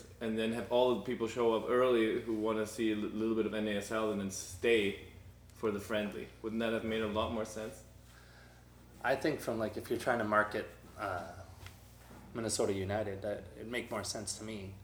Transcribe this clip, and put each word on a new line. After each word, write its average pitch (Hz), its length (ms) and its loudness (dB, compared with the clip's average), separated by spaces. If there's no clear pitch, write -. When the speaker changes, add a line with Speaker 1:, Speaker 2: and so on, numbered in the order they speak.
Speaker 1:
and 110 180 -2
then 113 140 2
have 117 180 -4
all 123 260 6
the 101 60 -2
people 113 260 -2
show 117 260 4
up 107 140 2
early 120 520 6
who 113 140 -2
wanna 107 320 0
see 110 260 0
a 107 40 0
li-, 104 160 -2
little 110 220 0
bit 107 120 2
of 101 80 -4
N 110 140 0
A 104 80 0
S 101 140 -4
L 110 220 0
and 101 80 0
then 98 100 -2
stay 107 720 2
for 110 140 0
the 101 100 -2
friendly. 104 480 -4
Wouldn't 113 180 -2
that 113 120 2
have 113 120 0
made 110 180 0
a 107 60 0
lot 110 240 0
more 110 120 -2
sense? 110 320 -10
Speaker 2:
I 127 120 4
think 143 260 0
from, 113 180 -2
like, 110 180 -2
if 113 140 -6
you're 117 80 2
trying 120 200 2
to 113 60 0
market, 107 420 4
uh, 95 220 -4
Minnesota 110 400 0
United, 98 500 -2
that 104 220 -4
it'd 110 140 -10
make 120 200 -4
more 107 120 -4
sense 104 360 -6
to 110 60 -10
me 98 400 -8